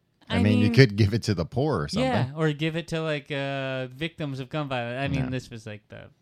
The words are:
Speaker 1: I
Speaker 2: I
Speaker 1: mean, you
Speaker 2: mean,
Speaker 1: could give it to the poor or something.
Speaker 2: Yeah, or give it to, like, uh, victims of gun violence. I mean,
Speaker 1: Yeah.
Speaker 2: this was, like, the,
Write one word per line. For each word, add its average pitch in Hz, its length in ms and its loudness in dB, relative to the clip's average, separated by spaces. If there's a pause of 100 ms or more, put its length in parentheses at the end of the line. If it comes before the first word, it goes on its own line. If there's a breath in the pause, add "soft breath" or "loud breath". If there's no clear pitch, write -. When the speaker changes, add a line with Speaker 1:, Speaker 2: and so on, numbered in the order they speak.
(300)
Speaker 1:
I - 80 0
Speaker 2:
I 92 60 6
Speaker 1:
mean, 104 160 6
you 104 60 6
Speaker 2:
mean, 117 80 4
Speaker 1:
could 127 240 8
give 104 160 4
it 113 100 0
to 107 100 0
the 82 120 -2
poor 127 360 -2
or 73 60 -4
something. - 220 -2
Speaker 2:
Yeah, 131 260 0
or 156 160 0
give 151 240 -4
it 165 140 -8
to, 165 120 -4
like, 151 300 -4
uh, 135 560 -4
victims 139 520 -8
of 131 100 -8
gun 151 180 -4
violence. 123 360 -4
I 139 40 -2
mean, 135 180 0
Speaker 1:
Yeah. 127 40 -4
Speaker 2:
this 127 200 -6
was, 113 160 -14
like, 104 220 -14
the, - 220 -18 (120)